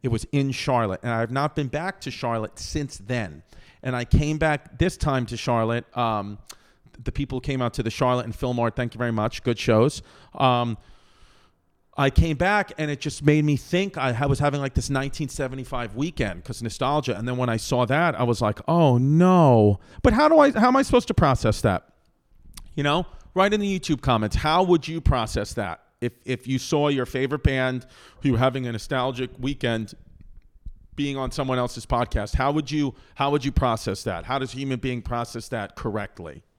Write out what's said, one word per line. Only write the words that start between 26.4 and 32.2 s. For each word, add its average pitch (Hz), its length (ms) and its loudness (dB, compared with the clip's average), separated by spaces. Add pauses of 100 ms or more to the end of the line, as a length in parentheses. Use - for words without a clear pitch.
you 131 100 0
saw 147 300 0
your 131 160 0
favorite 135 380 -4
band 131 420 0 (380)
who 135 100 4
were 113 60 2
having 131 280 0
a 117 60 -6
nostalgic 127 640 -4
weekend 120 540 -4 (1040)
being 139 180 -2
on 131 160 -4
someone 131 280 -2
else's 120 260 -6
podcast, 120 500 -2